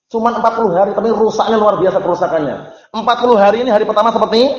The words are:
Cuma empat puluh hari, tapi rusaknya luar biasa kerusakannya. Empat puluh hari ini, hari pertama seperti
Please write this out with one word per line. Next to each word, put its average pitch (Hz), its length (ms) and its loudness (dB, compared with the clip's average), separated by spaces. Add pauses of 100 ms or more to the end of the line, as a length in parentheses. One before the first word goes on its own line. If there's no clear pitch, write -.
Cuma 226 240 -2
empat 226 280 -2
puluh 220 120 0
hari, 196 240 0
tapi 220 160 -2
rusaknya 214 480 0
luar 202 240 2
biasa 185 160 0
kerusakannya. 165 560 -2 (400)
Empat 226 280 -2
puluh 247 120 4
hari 208 280 2
ini, 254 80 -2
hari 214 120 2
pertama 214 320 0
seperti 226 320 2 (120)